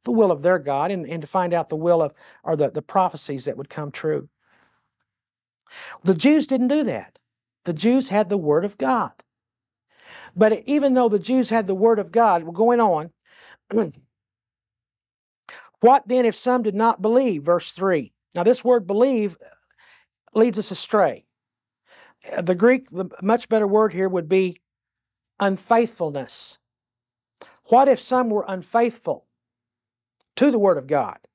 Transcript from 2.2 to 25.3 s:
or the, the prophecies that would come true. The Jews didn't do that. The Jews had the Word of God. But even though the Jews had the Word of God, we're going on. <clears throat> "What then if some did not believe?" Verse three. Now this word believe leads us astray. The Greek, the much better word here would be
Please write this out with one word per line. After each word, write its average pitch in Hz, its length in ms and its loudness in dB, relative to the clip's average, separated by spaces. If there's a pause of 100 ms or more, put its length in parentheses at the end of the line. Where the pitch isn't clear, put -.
or 165 120 -2
the, 147 140 0
the 147 120 -8
prophecies 156 640 -4
that - 120 -8
would - 120 -14
come 147 220 -12
true. 147 380 -6 (1700)
The 185 120 2
Jews 294 320 2
didn't 254 220 0
do 294 140 0
that. 127 360 -8 (460)
The 175 80 -4
Jews 233 360 0
had 202 200 0
the 196 80 -2
Word 160 280 0
of 202 120 -10
God. 247 340 -2 (1200)
But 214 300 2
even 277 280 0
though 247 160 2
the 208 100 0
Jews 247 300 -2
had 220 180 -2
the 190 80 -2
Word 214 240 2
of 165 120 -8
God, 202 320 2
we're 165 80 -12
going 226 300 2
on. 170 300 0 (600)
<clears throat> 196 220 -2 (1900)
"What 247 280 6
then 247 180 2
if 220 100 0
some 247 280 -2
did 208 120 -4
not 220 260 0
believe?" 220 420 0
Verse 170 280 0
three. 180 420 -2 (220)
Now 175 80 -2
this 247 200 2
word 233 240 2
believe 214 500 0 (960)
leads 214 260 2
us - 120 -8
astray. 175 540 -2 (1160)
The 180 140 0
Greek, 247 340 2
the 180 200 -8 (120)
much 220 280 -2
better 214 180 0
word 208 260 0
here 190 160 -2
would 175 180 -4
be 185 340 0 (800)